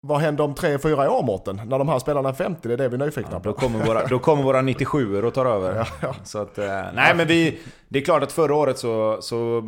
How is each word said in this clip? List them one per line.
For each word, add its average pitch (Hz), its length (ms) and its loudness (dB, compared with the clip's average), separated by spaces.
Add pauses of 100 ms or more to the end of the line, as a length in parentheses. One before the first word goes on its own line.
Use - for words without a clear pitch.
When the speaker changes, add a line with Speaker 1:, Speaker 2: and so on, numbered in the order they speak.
Speaker 1:
vad 147 140 0
händer 151 240 2
om 143 100 -2
tre, 147 240 0
fyra 143 320 2
år, 247 120 2
Mårten? 98 440 -4
När 131 120 0
de 139 100 0
här 147 100 2
spelarna 135 300 0
är 131 40 -2
femtio, 160 360 -4
det 120 60 2
är 120 40 -4
det 135 100 0
vi 120 60 -4
är 123 40 -2
nyfikna 135 340 -4
Speaker 2:
Ja, 90 80 -6
Speaker 1:
på. 92 80 -4
Speaker 2:
då 104 60 -2
kommer 113 320 0
våra, 110 200 2
då 123 120 2
kommer 143 240 4
våra 131 200 2
nittiosjuor 123 640 0
och 117 100 0
tar 131 120 0
över. 98 300 0
Speaker 1:
Ja, 113 100 -2 (160)
ja. 131 120 -4 (100)
Speaker 2:
Så - 140 -10
att, 101 200 -8
eh, 98 240 -4 (120)
nej, 147 220 4
men 165 100 2
vi, 165 320 2 (300)
det 131 100 0
är 139 60 -2
klart 156 180 4
att 139 100 -4
förra 147 220 2
året 135 240 2
så, 110 420 0
så 117 480 -2